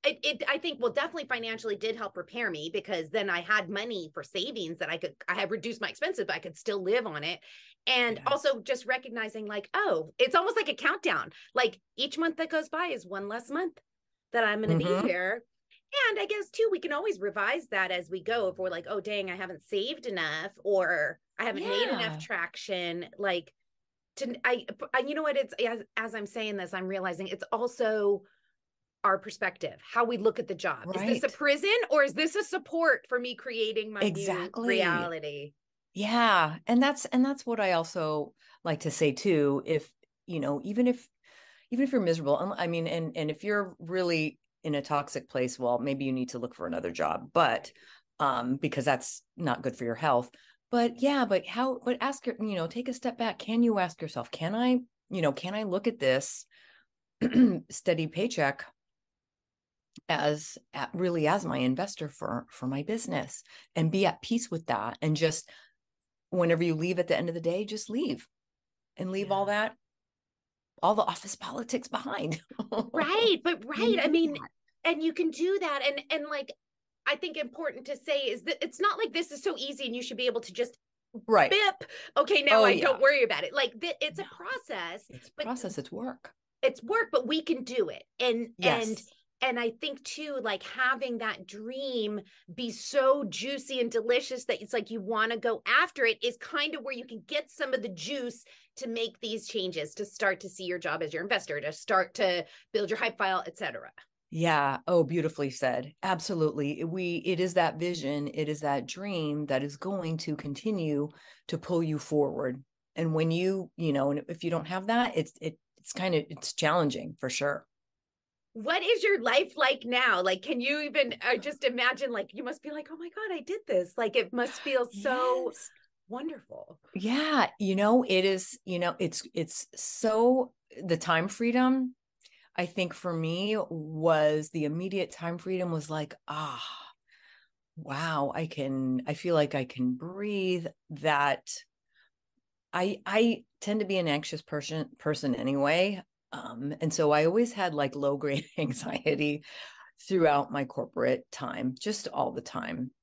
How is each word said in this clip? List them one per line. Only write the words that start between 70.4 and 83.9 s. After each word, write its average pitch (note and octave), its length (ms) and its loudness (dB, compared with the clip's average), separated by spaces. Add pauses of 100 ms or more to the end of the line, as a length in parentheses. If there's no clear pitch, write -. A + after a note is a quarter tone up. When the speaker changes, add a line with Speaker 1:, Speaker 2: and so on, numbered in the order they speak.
Speaker 2:
all G3 140 6
the G#3+ 80 4
office - 320 -2
politics A#3+ 520 -6
behind. F#3+ 600 -4
<laughs> - 40 -20 (400)
Speaker 1:
Right. F4+ 520 4
But, E4+ 200 0
Speaker 2:
You A#3+ 60 -14
Speaker 1:
right. C#4+ 340 4
I D4+ 40 4
Speaker 2:
need D4+ 40 4
Speaker 1:
mean, D#4+ 220 4
Speaker 2:
that. - 160 -10 (420)
Speaker 1:
and D#4 120 -2
you D#4+ 100 2
can E4 160 0
do F#4 300 0
that. D4 280 -2
And, C#4 140 -2 (100)
and, D4 180 -2
like, C#4+ 220 -6 (540)
I C#4+ 120 2
think - 200 -6
important - 500 -6
to F#3+ 100 -6
say F#3+ 240 -2
is A#3 220 -4
that D4+ 200 -4
it's - 160 -8
not G4+ 180 2
like A4+ 160 -4
this E4+ 180 -2
is C#4+ 120 -12
so F4+ 140 0
easy C4+ 280 -6
and A#3 100 -4
you B3 60 -4
should A#3+ 160 -8
be B3 100 -2
able A3+ 140 0
to G3 120 -14
just A#3 240 -4 (500)
Speaker 2:
Right. A3 240 8
Speaker 1:
bip, G4 380 2 (280)
"Okay, G4 240 6
now A3 200 8
Speaker 2:
Oh, - 40 10
Speaker 1:
I G3 60 8
Speaker 2:
yeah. - 140 4
Speaker 1:
don't - 160 4
worry C#4 220 8
about E3 200 2
it." G#3+ 100 -4
Like, B3+ 260 0
th-, E4+ 220 -4